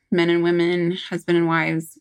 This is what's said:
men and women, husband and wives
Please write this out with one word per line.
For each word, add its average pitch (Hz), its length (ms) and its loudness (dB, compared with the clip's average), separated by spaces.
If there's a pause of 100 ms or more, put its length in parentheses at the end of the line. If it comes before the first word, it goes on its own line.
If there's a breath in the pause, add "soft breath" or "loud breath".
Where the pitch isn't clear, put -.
(100)
men 170 180 2
and 170 140 2
women, 175 560 0 (100)
husband 170 300 -2
and 170 80 2
wives 160 540 -2